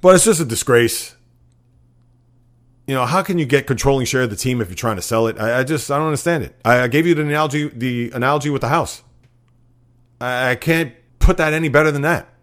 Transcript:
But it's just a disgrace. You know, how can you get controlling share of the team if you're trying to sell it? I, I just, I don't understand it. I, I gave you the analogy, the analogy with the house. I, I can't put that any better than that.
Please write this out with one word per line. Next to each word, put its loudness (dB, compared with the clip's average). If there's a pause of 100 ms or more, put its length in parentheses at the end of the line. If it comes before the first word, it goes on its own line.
But 8
it's 4
just 4
a -2
disgrace. 0 (1700)
You -4
know, 0
how -2
can -4
you 0
get 2
controlling 0
share 0
of -2
the -8
team -4
if -4
you're -12
trying -2
to -8
sell 0
it? -4
I, -2
I 0
just, -4
I -2
don't -2
understand -2
it. -12
I, 4
I 0
gave 2
you 4
the -4
analogy, -2
the -6
analogy 0
with -4
the -4
house. -2 (1160)
I, -2
I 0
can't -2 (260)
put 4
that 2
any -2
better 4
than -4
that. -2 (160)